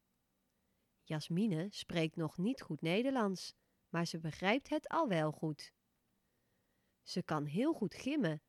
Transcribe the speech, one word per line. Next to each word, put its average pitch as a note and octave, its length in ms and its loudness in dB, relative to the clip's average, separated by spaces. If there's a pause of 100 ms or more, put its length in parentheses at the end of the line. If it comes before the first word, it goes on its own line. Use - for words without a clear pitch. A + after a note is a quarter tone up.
(1040)
Jasmine E3+ 680 0
spreekt E3 460 -2
nog D#3 220 -2
niet A#3 240 0
goed D#3 200 -6
Nederlands, G#3 720 2 (360)
maar E3+ 160 0
ze E3 140 -4
begrijpt F3+ 500 0
het D4+ 180 -2
al D#4+ 200 2
wel D#3 240 2
goed. - 420 -6 (1300)
Ze - 200 -4
kan D3+ 220 -2
heel A3+ 280 2
goed - 220 -2
gimmen A3+ 540 0